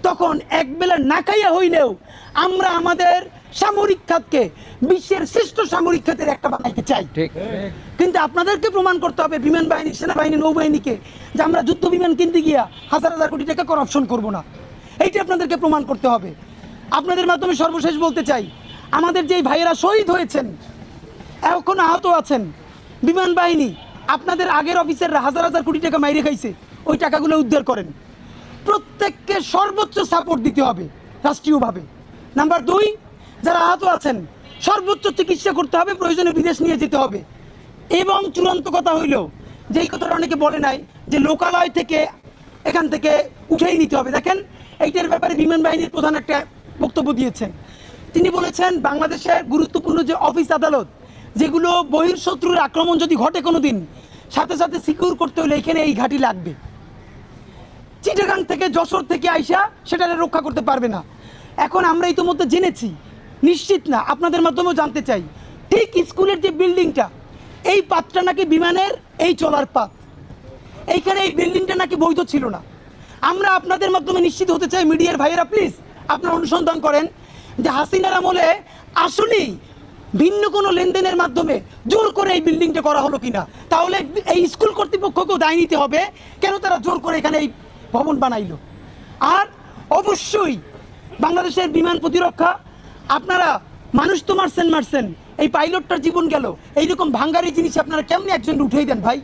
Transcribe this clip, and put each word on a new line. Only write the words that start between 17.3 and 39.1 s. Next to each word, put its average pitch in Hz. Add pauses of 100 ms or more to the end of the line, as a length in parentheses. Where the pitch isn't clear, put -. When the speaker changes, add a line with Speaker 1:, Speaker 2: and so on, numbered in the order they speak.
Speaker 1:
সর্বশেষ 320
বলতে 302
চাই, 233 (460)
আমাদের 339
যেই 359
ভাইয়েরা 320
শহীদ 403
হয়েছেন, 311 (960)
এখন 349
আহত 349
আছেন, 294 (600)
বিমান 349
বাহিনী, 320 (340)
আপনাদের 349
আগের 311
অফিসাররা 320
হাজার 285
হাজার 330
কোটি 277
টাকা 320
মাইরে 294
খাইছে, 254 (340)
ওই 311
টাকাগুলো 311
উদ্ধার 269
করেন, 220 (800)
প্রত্যেককে 403
সর্বোচ্চ 403
সাপোর্ট 339
দিতে 277
হবে 185 (340)
রাষ্ট্রীয়ভাবে। 262 (560)
নাম্বার 302
দুই, 415 (460)
যারা 339
আহত 349
আছেন, 277 (340)
সর্বোচ্চ 403
চিকিৎসা 359
করতে 311
হবে, 370
প্রয়োজনে 349
বিদেশ 320
নিয়ে 330
যেতে 294
হবে। 202 (680)
এবং 392
চূড়ান্ত 359
কথা 349
হইল, 277 (440)